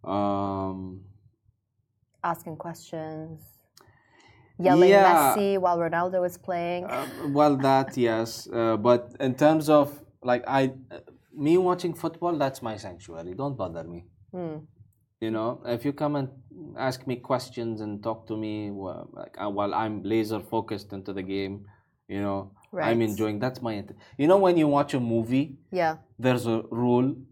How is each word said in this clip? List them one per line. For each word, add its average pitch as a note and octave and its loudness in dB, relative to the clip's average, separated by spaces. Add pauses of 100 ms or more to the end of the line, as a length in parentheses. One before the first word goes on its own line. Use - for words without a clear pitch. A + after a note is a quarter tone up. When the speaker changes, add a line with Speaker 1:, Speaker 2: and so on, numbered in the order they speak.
Speaker 1:
Um, G2 -4 (1200)
Speaker 2:
Asking E3+ -6
questions. D#3 -12 (1160)
Yelling F3+ 8
Speaker 1:
Yeah. G3 10 (300)
Speaker 2:
Messi G3+ 2
while F3 2
Ronaldo F3 0
is F3+ -6
playing. F3 -4
Speaker 1:
Uh, C3 -6 (240)
well, C#3+ 6
that, C3+ 2
yes. A2+ 0
Uh, A2+ 0
but A#2+ 2
in C3 0
terms D3+ 4
of, D3 6 (220)
like, B2 0
I, C3+ 2 (300)
uh, F2 -14 (360)
me D#3 2
watching F3+ 0
football, E3 -4
that's C3+ -2
my A2 -6
sanctuary. F2 -14
Don't C3+ -6
bother E2+ -8
me. E2+ -14 (260)
Speaker 2:
Hmm. E3+ -8 (640)
Speaker 1:
You A2 -4
know, A2+ -4
if A#2+ -4
you C#3+ -2
come D3 -2
and C3+ -4 (480)
ask C3 -4
me B2+ -2
questions A#2 -6
and G#2 -8
talk A2 -6
to G#2+ -6
me G#2+ -6
wh-, G2 -12
like, - -16
uh, G#2 -4
while G2+ -2
I'm G#2+ -4
laser G#2+ 0
focused A2 -6
into G2 -10
the F#2+ -6
game, G2 -6 (420)
you G2 -6
know, G2 -4 (220)
I'm G3 -8 (220)
Speaker 2:
Right. A2 2
Speaker 1:
enjoying. G#2 -2
That's B2+ -6
my A2+ -6
int-, G2+ -12 (220)
you C#3+ 2
know, F#3+ 8
when F#3 4
you D3+ 4
watch C#3+ 2
a C#3 0
movie, A#2+ 0 (140)
Speaker 2:
Yeah. E3 0 (220)
Speaker 1:
there's B2 2
a A2+ 0 (100)
rule B2 2 (160)